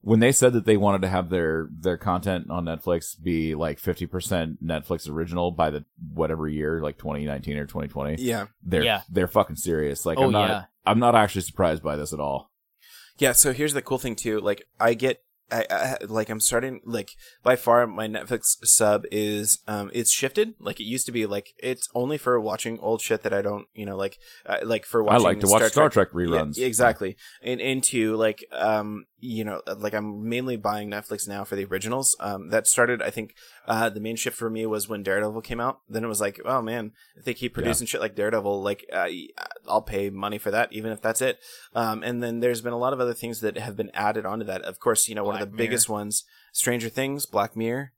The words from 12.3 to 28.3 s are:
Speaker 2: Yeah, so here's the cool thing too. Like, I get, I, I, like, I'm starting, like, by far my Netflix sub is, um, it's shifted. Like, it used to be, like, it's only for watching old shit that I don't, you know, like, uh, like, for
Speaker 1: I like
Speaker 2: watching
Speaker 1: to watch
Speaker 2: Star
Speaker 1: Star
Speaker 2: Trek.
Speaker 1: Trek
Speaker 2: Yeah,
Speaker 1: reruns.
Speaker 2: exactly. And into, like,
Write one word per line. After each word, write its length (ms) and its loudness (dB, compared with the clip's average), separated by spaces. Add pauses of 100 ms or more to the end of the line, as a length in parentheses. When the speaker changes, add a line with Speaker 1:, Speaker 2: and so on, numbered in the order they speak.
Speaker 2:
Yeah, 140 4
so 220 6
here's 180 0
the 80 0
cool 160 -4
thing 180 -4
too. 260 -2
Like, 240 0 (140)
I 140 6
get, 300 0 (280)
I, 200 0
I, 340 0
like, 240 -2
I'm 100 -6
starting, 460 0
like, 240 -6 (340)
by 140 6
far 300 6
my 200 -4
Netflix 580 -2
sub 460 6
is, 560 0
um, 280 -6
it's 180 2
shifted. 480 0
Like, 200 -8
it 40 -8
used 220 -4
to 60 -8
be, 120 0
like, 340 -6
it's 360 -6
only 240 -2
for 200 2
watching 400 -2
old 220 0
shit 220 0
that 100 -2
I 80 2
don't, 320 -4
you 140 -10
know, 100 -8
like, 220 -6 (260)
uh, 200 -4
like, 200 -2
for 240 0
Speaker 1:
I 80 8
like 60 6
Speaker 2:
watching 180 4
Speaker 1:
to 60 0
watch 140 8
Speaker 2:
Star 100 4
Speaker 1:
Star 180 6
Speaker 2:
Trek. 240 4
Speaker 1:
Trek 160 0
Speaker 2:
Yeah, 140 2
Speaker 1:
reruns. 160 -4
Speaker 2:
exactly. 580 2 (260)
And 160 -4
into, 580 0
like, 360 0